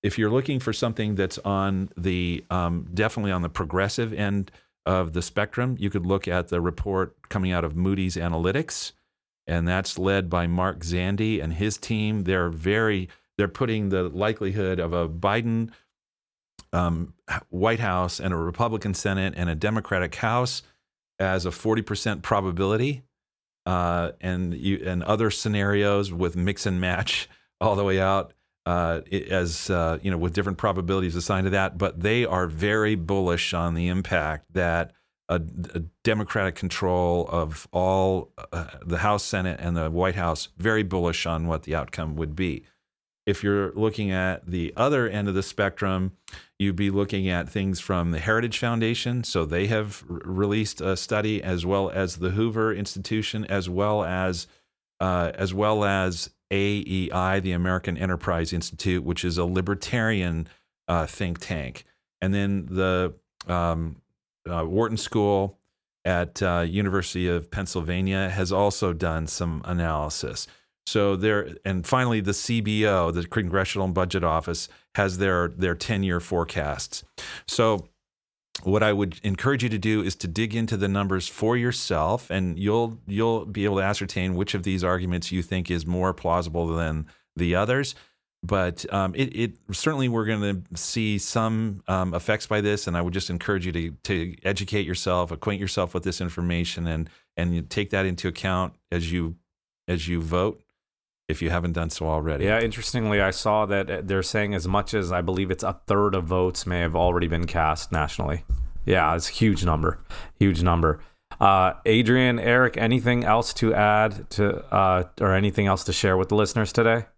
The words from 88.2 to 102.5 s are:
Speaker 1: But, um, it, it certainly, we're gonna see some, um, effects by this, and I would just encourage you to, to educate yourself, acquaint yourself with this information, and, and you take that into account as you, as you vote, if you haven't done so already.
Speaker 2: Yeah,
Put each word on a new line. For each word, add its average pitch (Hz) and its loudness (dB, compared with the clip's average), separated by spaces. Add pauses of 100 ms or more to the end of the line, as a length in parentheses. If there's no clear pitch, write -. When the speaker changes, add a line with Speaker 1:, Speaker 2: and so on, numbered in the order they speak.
Speaker 1:
But, 90 -2
um, 95 0
it, 131 -2
it 113 -2 (140)
certainly, 135 0
we're 113 0
gonna 101 0 (120)
see 107 -2
some, 110 -2
um, 92 0
effects 107 -2
by 107 2
this, 104 2
and 87 0
I 85 2
would 87 -2
just 95 -4
encourage 90 -2
you 90 -2
to, 85 -4
to 85 -4
educate 98 -2
yourself, 90 0
acquaint 95 -4
yourself 95 -2
with 90 -2
this 92 -2
information, 87 -2
and, 80 -2 (280)
and 87 0
you 85 0
take 101 -4
that 95 2
into 90 -2
account 92 -2 (180)
as 85 -2
you, 82 -2 (520)
as 85 -2
you 87 0
vote, 87 -2 (640)
if 82 -4
you 82 0
haven't 87 0
done 82 -2
so 80 -4
already. 78 0
Speaker 2:
Yeah, 107 2